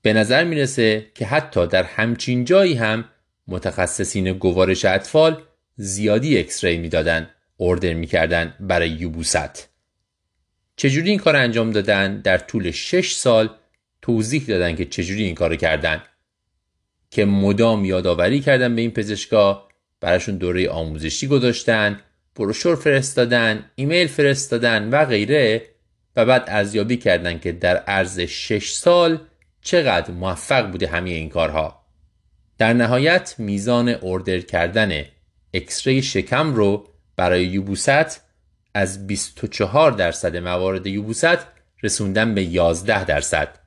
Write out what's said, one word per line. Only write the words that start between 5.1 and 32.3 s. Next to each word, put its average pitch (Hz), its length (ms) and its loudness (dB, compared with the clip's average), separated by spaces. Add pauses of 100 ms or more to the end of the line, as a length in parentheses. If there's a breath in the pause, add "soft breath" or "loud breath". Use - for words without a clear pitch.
زیادی 107 640 0
اکسری 85 400 -2
می‌دادن، 82 520 -2 (260)
اوردر 87 380 0
می‌کردن 82 640 0
برای 87 280 0
یبوست. 80 800 -6 (1080)
چجوری 151 340 0
این 208 80 2
کار 160 180 2
انجام 117 340 2
دادن؟ 101 500 0
در 92 180 2
طول 92 320 -4
شش - 440 -2
سال 110 420 2 (460)
توضیح 120 440 0
دادن 90 300 0
که 90 80 -4
چجوری 98 400 -4
این 90 100 -4
کارو 82 220 0
کردن، 78 460 -2 (1080)
که 107 140 0
مدام 101 600 2
یادآوری 92 560 0
کردن 127 360 2
به 113 40 -2
این 117 100 0
پزشکا، 104 800 0 (320)
براشون 90 360 0
دوره 90 320 0
آموزشی 78 580 -6
گذاشتن، 120 720 2 (340)
بروشور 113 420 0
فرستادن، 120 960 0
ایمیل 160 320 0
فرستادن 120 840 0
و 147 140 4
غیره 113 640 2 (480)
و 113 100 4
بعد 127 200 4
ارزیابی 104 500 0
کردن 87 420 0
که 87 140 -4
در 90 240 0
عرض 92 440 -2
شش - 520 -4
سال 170 460 2 (440)
چقدر 120 480 0
موفق 95 600 -2
بوده 92 160 -4
همه 87 240 -4
این 80 180 -6
کارها. 78 580 -4 (720)